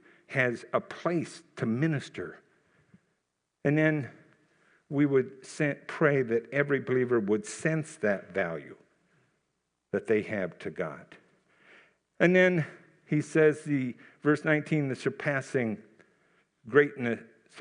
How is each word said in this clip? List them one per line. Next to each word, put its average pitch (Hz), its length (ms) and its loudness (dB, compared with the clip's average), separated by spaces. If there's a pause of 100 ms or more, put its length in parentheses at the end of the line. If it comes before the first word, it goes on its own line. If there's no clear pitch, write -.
(280)
has 123 460 -2
a 127 60 0
place - 600 -4 (160)
to 139 80 -2
minister. 117 720 -4 (1300)
And 147 120 2
then 156 320 2 (800)
we 147 160 2
would 131 400 0
sen-, 143 320 -2 (100)
pray 143 340 2
that 117 300 -2
every 143 280 0
believer 123 400 2
would 104 260 0
sense 160 520 -4
that 98 360 -2
value 82 420 -4 (1160)
that 98 160 -2
they 107 140 2
have 92 380 -6
to 98 100 -8
God. 78 360 -8 (1120)
And 180 160 6
then 180 300 4 (400)
he 151 160 0
says, 156 400 4
the, 131 320 -4 (300)
verse 147 220 2
nineteen, 151 420 0
"the 127 80 -4
surpassing 131 840 -2 (920)
greatness 131 500 4 (420)